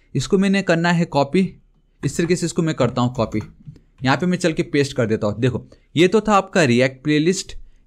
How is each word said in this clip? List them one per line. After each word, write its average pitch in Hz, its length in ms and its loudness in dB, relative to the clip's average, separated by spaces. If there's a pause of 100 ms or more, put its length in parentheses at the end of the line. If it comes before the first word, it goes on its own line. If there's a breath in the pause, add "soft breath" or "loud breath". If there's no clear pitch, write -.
(140 soft breath)
इसको 185 240 0
मैंने 196 240 2
करना 175 300 2
है 170 120 2
कॉपी, 143 380 2 (600)
इस 143 140 -4
तरीके 170 200 0
से 175 100 -4
इसको 170 160 -2
मैं 160 120 0
करता 123 280 0
हूँ 123 120 0
कॉपी, 107 260 -2 (640)
यहाँ 131 120 2
पे 180 100 -2
मैं 180 120 0
चल 165 140 0
के 160 100 -4
पेस्ट 143 340 -2
कर 120 100 0
देता 107 200 -2
हूँ। 101 140 -4
देखो 123 220 -2 (340 soft breath)
ये 175 120 4
तो 214 120 2
था 214 140 0
आपका 196 280 2
React 127 420 2
प्लेलिस्ट, 151 520 -2 (300)